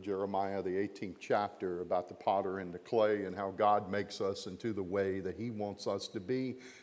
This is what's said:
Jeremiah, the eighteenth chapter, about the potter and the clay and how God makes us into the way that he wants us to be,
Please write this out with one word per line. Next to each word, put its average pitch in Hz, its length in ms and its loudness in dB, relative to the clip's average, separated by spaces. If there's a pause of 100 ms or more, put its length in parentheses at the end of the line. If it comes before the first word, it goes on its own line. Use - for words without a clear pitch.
Jeremiah, 98 600 0
the 92 160 0
eighteenth 101 420 -4
chapter, 98 640 0
about 87 260 0
the - 60 -12
potter 98 460 2
and 90 140 -6
the 87 60 -8
clay 107 460 4
and 92 100 -4
how 98 160 -2
God 104 400 4
makes 104 300 -2
us 98 260 -2
into 104 240 -4
the 98 100 -2
way 95 380 2
that 90 160 -4
he 117 160 -4
wants 104 340 -4
us 98 240 -2
to 107 120 -6
be, 127 340 -2 (280)